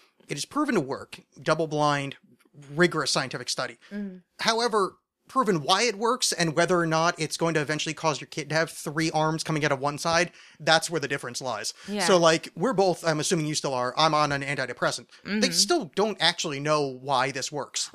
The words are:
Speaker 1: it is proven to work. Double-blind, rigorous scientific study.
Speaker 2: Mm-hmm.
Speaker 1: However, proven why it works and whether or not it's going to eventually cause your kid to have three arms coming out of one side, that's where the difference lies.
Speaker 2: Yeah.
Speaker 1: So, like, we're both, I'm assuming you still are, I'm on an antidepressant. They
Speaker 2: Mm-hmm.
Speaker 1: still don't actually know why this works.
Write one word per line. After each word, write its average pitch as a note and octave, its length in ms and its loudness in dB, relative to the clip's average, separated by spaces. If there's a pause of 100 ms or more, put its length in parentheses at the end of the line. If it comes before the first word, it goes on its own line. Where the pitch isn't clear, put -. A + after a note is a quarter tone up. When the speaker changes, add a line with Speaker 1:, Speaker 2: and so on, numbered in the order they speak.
(280)
Speaker 1:
it D3+ 80 -6
is C#3 100 -8
proven C#4 300 -2
to F3+ 40 4
work. B2+ 400 -8 (200)
Double-blind, D3 760 0 (580)
rigorous D#3 360 2
scientific B2+ 400 -4
study. B2 260 -6 (160)
Speaker 2:
Mm-hmm. G3 260 -10 (220)
Speaker 1:
However, A3 540 0 (340)
proven G3+ 340 0
why F#3 200 2
it A#3 140 0
works A#3 360 0
and E3 220 4
whether E3+ 240 4
or E3+ 80 2
not D#3+ 320 4
it's D#3 200 -4
going E3 160 0
to D#3+ 60 2
eventually D3+ 340 -2
cause D3+ 260 0
your D3+ 80 -14
kid C#3+ 220 -8
to D3+ 40 -2
have D#3+ 160 2
three D#3+ 420 -4
arms D#3 300 0
coming D#3 220 -2
out D3 80 2
of C3 80 0
one C#3+ 160 -2
side, E3+ 340 0 (300)
that's D#3+ 300 2
where E3 100 -2
the C#3 80 -2
difference C3 320 -6
lies. A2+ 320 -6 (160)
Speaker 2:
Yeah. G3+ 160 -4
Speaker 1:
So, F#3 140 6
like, E3 360 4
we're G#3 200 0
both, F#3 320 2
I'm D#3 120 2
assuming D#3 280 0
you D3+ 80 -4
still C#3+ 180 -2
are, B2 240 -2
I'm D#3 180 4
on D3+ 180 4
an C#3 100 -2
antidepressant. C3+ 640 -4 (180)
They - 80 -10
Speaker 2:
Mm-hmm. G#3 200 0
Speaker 1:
still G3+ 420 2
don't G#3 260 0
actually D#3+ 400 0
know D3+ 260 2
why C3 440 -2
this C3 200 -6
works. - 440 -6